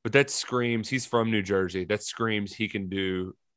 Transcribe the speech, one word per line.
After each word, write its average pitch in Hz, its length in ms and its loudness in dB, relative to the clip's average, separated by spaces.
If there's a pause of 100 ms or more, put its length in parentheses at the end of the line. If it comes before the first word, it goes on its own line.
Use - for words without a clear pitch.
but 113 100 -2
that 139 160 6
screams, 120 600 -2
he's 127 180 -2
from 113 240 2
New 107 100 4
Jersey. 92 440 0
That 104 180 -2
screams 107 500 -2
he 110 140 -2
can 98 220 -4
do 92 460 -2 (220)